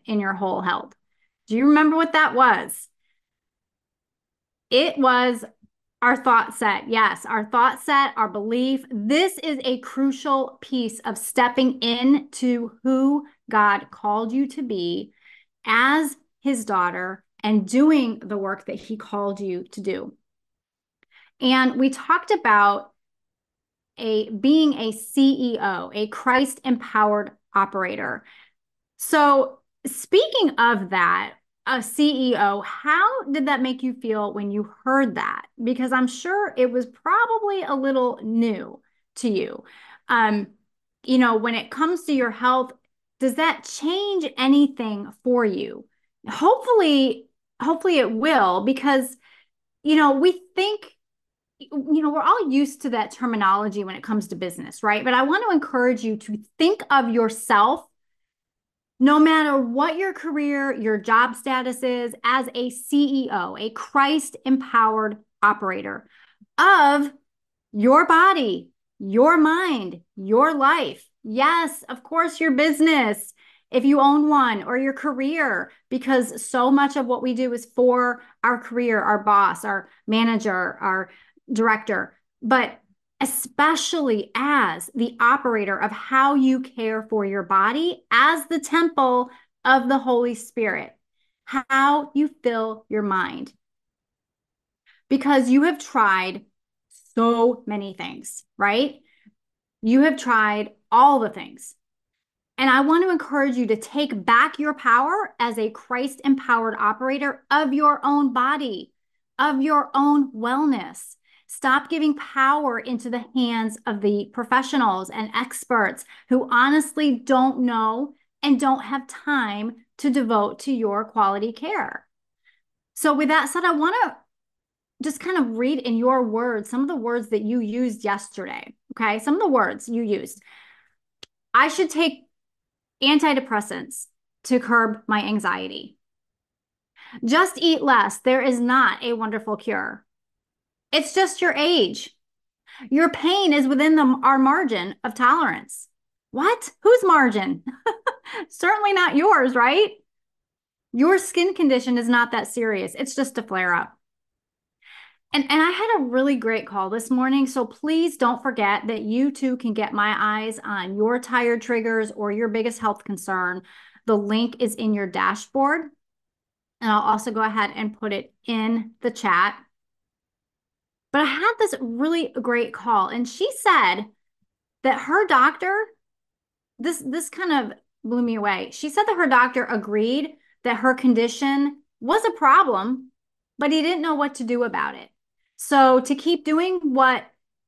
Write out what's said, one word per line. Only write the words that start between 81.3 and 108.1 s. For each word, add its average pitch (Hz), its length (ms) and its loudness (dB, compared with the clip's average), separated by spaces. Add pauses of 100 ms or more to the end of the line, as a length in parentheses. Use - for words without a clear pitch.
director, 214 640 -2 (240)
but 240 380 0 (420)
especially 285 1120 -2
as 233 640 -2
the 233 240 -4
operator 233 560 0
of 208 160 -4
how 262 420 2
you 262 260 4
care 220 480 -6
for 208 160 -2
your 196 200 -4
body 220 640 0
as 285 380 2
the 330 100 -2
temple 269 720 0 (340)
of 254 240 4
the 269 100 2
Holy 240 360 0
Spirit, 208 580 -6 (520)
how 277 680 0
you 294 140 2 (140)
fill 226 460 -4
your 214 140 -2
mind. 190 500 -4 (1600)
Because 269 400 2
you 269 160 6
have 320 140 0
tried 190 680 -2 (680)
so 233 500 2
many 202 300 -8
things, - 480 -14 (160)
right? 220 380 0 (840)
You 233 200 4
have 294 140 2
tried 214 540 0 (200)
all 269 300 6
the 214 100 -2
things. - 460 -18 (840)
And 262 100 2
I 262 120 6
want 320 240 4
to 381 60 0
encourage 277 460 -2
you 247 120 0
to 220 80 0
take 233 480 -6
back 254 340 2
your 294 160 -2
power 294 640 0
as 233 200 -4
a 220 120 -2
Christ-empowered 247 1080 -2
operator 262 760 -2
of 285 200 2
your 294 300 4
own 285 300 2